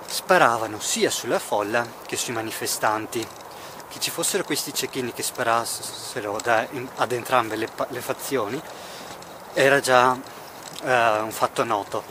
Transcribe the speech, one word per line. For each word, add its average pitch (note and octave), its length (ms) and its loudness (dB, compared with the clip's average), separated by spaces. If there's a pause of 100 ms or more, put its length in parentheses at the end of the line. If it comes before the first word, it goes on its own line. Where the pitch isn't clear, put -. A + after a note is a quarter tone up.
(100)
sparavano A#2 720 4
sia G#3 280 2
sulla C3+ 300 0
folla A#2 500 0 (160)
che - 120 -8
sui - 160 -4
manifestanti. A2 920 -2 (640)
Che - 120 -12
ci - 100 -2
fossero E3+ 320 -2
questi - 320 -4
cecchini B2 380 -4
che - 100 -8
sparassero A2+ 1160 -2
da, A#2 320 4
in, B2+ 240 -6
ad A#2+ 160 0
entrambe A#2 420 2
le C3+ 140 -2
pa-, - 220 -4
le A#2+ 100 -8
fazioni B2+ 600 -2 (920)
era C3+ 240 8
già, B2+ 400 8 (640)
eh, A#2 380 6
un A2 100 -2
fatto B2 320 0
noto, A2 480 0